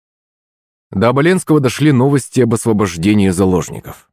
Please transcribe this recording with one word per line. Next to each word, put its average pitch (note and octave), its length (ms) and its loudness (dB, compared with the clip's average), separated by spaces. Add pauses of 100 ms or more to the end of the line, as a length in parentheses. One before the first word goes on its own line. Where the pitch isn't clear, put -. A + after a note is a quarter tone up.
(920)
До G#2 180 0
Оболенского D#3 500 0
дошли C3+ 320 0
новости C3 500 0
об A#2 140 0
освобождении G2+ 720 0
заложников, F#2 840 -4